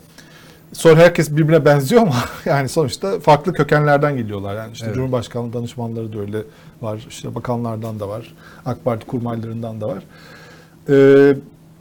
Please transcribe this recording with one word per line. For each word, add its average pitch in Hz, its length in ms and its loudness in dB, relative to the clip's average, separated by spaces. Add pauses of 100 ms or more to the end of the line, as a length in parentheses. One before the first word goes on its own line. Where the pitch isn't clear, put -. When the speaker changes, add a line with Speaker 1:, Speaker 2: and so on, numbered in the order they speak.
(720)
Speaker 1:
Sonra 160 260 4
herkes 170 320 4
birbirine 156 340 2
benziyor 143 360 4
ama 156 140 0 (140)
<laughs> - 160 -14
yani 139 240 0
sonuçta 170 500 -4
farklı 156 340 2
kökenlerden 147 640 0
geliyorlar. 101 380 -8
Yani 110 180 -12
işte 113 120 -14
Speaker 2:
Evet. 107 100 -6
Speaker 1:
Cumhurbaşkanlığı 123 580 -6
danışmanları 117 600 -10
da 110 60 -10
öyle 101 180 -8 (440)
var, 107 280 -10
işte - 260 -14
bakanlardan 113 640 -8
da 101 100 -8
var, 113 240 -14 (320)
ak 123 200 -8
Parti 113 220 -6
kurmaylarından 113 760 -8
da 107 60 -8
var. - 160 -10 (840)
Ee, 139 480 8 (440)